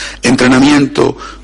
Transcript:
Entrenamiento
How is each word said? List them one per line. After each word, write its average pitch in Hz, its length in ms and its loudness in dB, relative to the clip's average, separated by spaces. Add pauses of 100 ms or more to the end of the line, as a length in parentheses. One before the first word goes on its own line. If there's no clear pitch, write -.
(220)
Entrenamiento 131 960 0 (260)